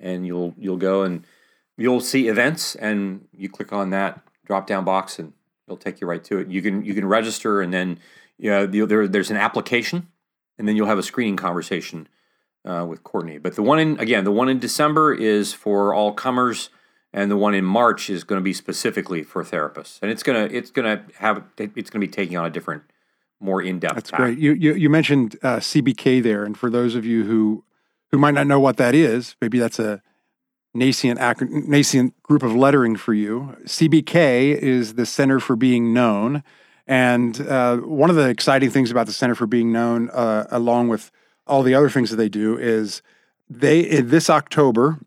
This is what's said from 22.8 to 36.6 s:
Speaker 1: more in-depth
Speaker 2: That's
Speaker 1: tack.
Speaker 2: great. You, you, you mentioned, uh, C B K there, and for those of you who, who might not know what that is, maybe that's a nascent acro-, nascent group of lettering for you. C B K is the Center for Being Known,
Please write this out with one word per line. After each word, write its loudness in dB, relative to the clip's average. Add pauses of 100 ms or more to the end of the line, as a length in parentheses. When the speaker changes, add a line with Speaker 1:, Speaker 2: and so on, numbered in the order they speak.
Speaker 1:
more -2
in-depth -4
Speaker 2:
That's -10
Speaker 1:
tack. -2
Speaker 2:
great. 0
You, 2
you, 2
you 2
mentioned, 2
uh, -2
C 0
B 2
K 2
there, 0
and -8
for -4
those 0
of -4
you 0
who, 0 (460)
who 2
might 4
not 2
know 4
what 4
that 4
is, 2
maybe 0
that's -2
a -4 (760)
nascent 2
acro-, 0
nascent 2
group 2
of 0
lettering 4
for -2
you. -4 (100)
C 2
B 4
K 4
is 0
the 2
Center 2
for 0
Being 2
Known, 0 (440)